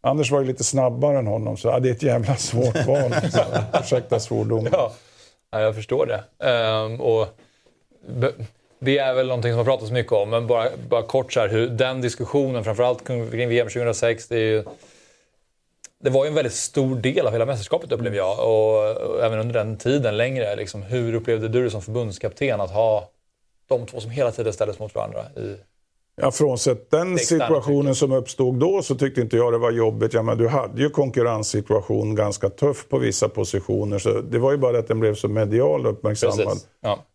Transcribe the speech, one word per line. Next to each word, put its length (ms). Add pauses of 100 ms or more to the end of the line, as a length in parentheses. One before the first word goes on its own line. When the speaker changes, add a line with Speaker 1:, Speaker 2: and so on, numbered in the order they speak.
Speaker 1:
Anders 280
var 100
ju 60
lite 160
snabbare 560
än 80
honom, 300
så, 100
ja, 120
det 100
är 40
ett 100
jävla 320
svårt 520
val. 340
Speaker 2:
<laughs> 100
Speaker 1:
Så, 80 (440)
ursäkta 360
svordomen. 520
Speaker 2:
Ja. 200 (600)
Ja, 100
jag 140
förstår 300
det. 440
Ehm, 520
och 260 (800)
be-, 260 (460)
det 180
är 160
väl 140
någonting 240
som 60
har 80
pratats 260
mycket 200
om, 180
men 180
bara, 200 (220)
bara 140
kort 300
så 60
här, 80
hur 200
den 340
diskussionen, 640
framförallt 440
kring 420
V 100
M 100
tjugohundrasex, 580
det 80
är 40
ju, 240 (1400)
det 60
var 160
ju 40
en 60
väldigt 180
stor 420
del 320
av 60
hela 120
mästerskapet, 460
upplever 260
jag. 220
Och, 580 (140)
och 120
även 160
under 140
den 240
tiden 400
längre, 380
liksom, 280
hur 300
upplevde 340
du 160
det 60
som 120
förbundskapten 800
att 100
ha 380 (580)
de 180
två 140
som 120
hela 200
tiden 220
ställdes 260
mot 160
varandra 240 (180)
i 180 (680)
Speaker 1:
Ja, 100
frånsett 600
den 240
Speaker 2:
det 60
externa 240
Speaker 1:
situationen 380
Speaker 2:
trycket? 140
Speaker 1:
som 140
uppstod 480
då, 220
så 140
tyckte 260
inte 160
jag 160
det 40
var 140
jobbigt. 420
Ja, 80
men 160
du 100
hade 340
ju 80
konkurrenssituation, 1300
ganska 340
tuff 400
på 80
vissa 320
positioner, 720
så 220
det 180
var 120
ju 60
bara 220
att 80
den 120
blev 160
så 120
medial 580
uppmärksammad. 520
Speaker 2:
Precis. 300 (140)
Ja. 180 (160)